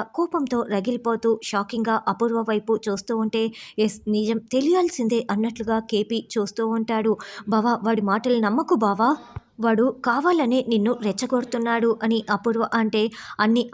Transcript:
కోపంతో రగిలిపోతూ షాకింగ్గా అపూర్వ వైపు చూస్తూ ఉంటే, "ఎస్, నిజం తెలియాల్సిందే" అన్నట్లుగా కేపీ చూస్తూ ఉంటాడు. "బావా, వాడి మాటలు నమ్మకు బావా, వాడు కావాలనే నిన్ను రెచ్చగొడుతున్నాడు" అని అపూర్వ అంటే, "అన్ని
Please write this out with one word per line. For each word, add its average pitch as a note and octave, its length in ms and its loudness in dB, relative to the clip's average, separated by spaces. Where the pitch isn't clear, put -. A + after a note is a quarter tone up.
కోపంతో D#4+ 480 -2
రగిలిపోతూ A3+ 680 -2
షాకింగ్గా A3 520 -2
అపూర్వ A3+ 320 0
వైపు G#3+ 400 0
చూస్తూ G#3 360 -4
ఉంటే, A3 260 0
"ఎస్, G#3+ 200 0
నిజం G#3+ 320 0
తెలియాల్సిందే" C4+ 680 2
అన్నట్లుగా A3 500 -2
కేపీ A3 400 -2
చూస్తూ A3 380 -2
ఉంటాడు. A3 460 0
"బావా, A3+ 340 2
వాడి A3 200 2
మాటలు G#3+ 380 2
నమ్మకు C4+ 360 2
బావా, G#3+ 340 2
వాడు A3+ 260 4
కావాలనే C4 640 2
నిన్ను A3 240 2
రెచ్చగొడుతున్నాడు" A#3 880 0
అని A3 180 2
అపూర్వ A3 440 0
అంటే, A3 280 2
"అన్ని A3+ 340 4